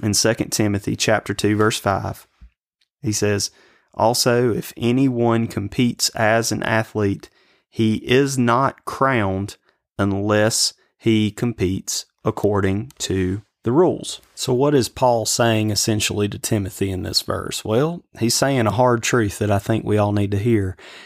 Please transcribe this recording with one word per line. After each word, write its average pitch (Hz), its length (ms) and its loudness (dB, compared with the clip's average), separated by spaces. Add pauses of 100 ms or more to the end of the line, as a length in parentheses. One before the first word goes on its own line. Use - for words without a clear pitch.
in 107 100 0
Second - 380 0
Timothy 104 460 0
chapter - 360 0
two, 104 240 0
verse 107 220 2
five, 98 480 -4 (760)
he 110 120 -4
says, 104 380 -2 (440)
"Also, 120 580 2
if - 240 -6
anyone 120 720 2
competes 113 640 -2
as 113 420 2
an - 100 -4
athlete, 107 680 -2 (400)
he 110 260 0 (100)
is 135 300 2
not 120 480 0
crowned 101 720 -2 (420)
unless 104 760 0 (240)
he 107 320 2
competes 95 760 -4 (200)
according 101 760 0
to 95 440 -2 (200)
the 113 100 -2
rules." 156 480 0 (140)
So - 180 -4
what 143 220 2
is 123 140 2
Paul 120 360 0
saying 110 460 2
essentially 104 580 0
to 101 100 -8
Timothy 98 520 -2
in 92 120 -4
this 92 200 -4
verse? - 420 -6
Well, 143 380 -2 (160)
he's 117 160 0
saying 135 320 2
a 101 60 2
hard 120 300 2
truth 110 360 0
that 104 120 0
I 101 80 4
think 110 260 0
we 104 140 2
all 104 140 2
need 101 200 0
to 101 60 -2
hear. 101 380 0 (300)